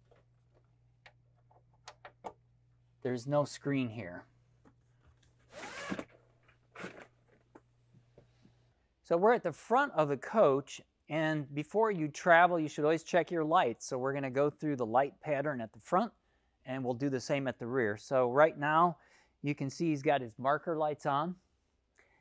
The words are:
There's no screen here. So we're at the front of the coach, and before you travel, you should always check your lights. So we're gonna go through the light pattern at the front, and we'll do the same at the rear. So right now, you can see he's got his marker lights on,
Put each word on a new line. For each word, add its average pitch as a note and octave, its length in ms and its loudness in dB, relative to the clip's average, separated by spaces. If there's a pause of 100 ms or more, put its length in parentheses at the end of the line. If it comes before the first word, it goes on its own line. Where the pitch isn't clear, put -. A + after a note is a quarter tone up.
(3000)
There's B2+ 240 -4
no C#3+ 180 2
screen C3+ 440 -4
here. F2+ 360 -12 (4000)
So E3+ 120 0
we're G3+ 160 6
at A3 100 2
the E3 100 -4
front C4 420 -2
of D#3 140 2
the C#3+ 80 0
coach, C#3+ 640 2 (280)
and D3+ 460 -2
before G3+ 360 -2
you D#3+ 180 -2
travel, E3+ 500 6
you D#3 100 -2
should D3 160 -4
always D#3+ 180 2
check E3+ 280 0
your E3 140 0
lights. D3+ 420 0
So C3+ 100 -6
we're C3 160 -2
gonna C#3 180 -4
go C#3+ 200 2
through D3 260 -4
the B2 80 -2
light C3 380 2
pattern C#3+ 380 -4
at A2 120 -10
the A#2 80 -20
front, F#3+ 320 0 (540)
and C3 180 -6
we'll B2 100 -2
do C3+ 140 -4
the C3 120 -2
same C#3 260 -4
at A#2+ 120 -6
the A#2+ 80 -10
rear. A#2 300 0
So B2+ 340 0
right D3 280 4
now, D#3 400 2 (440)
you C#3+ 120 -2
can C#3 160 -6
see E3+ 180 -4
he's C#3+ 140 -2
got C#3+ 180 2
his A#2 180 -10
marker D3+ 380 -2
lights D3+ 300 -4
on, D#3 300 -2 (840)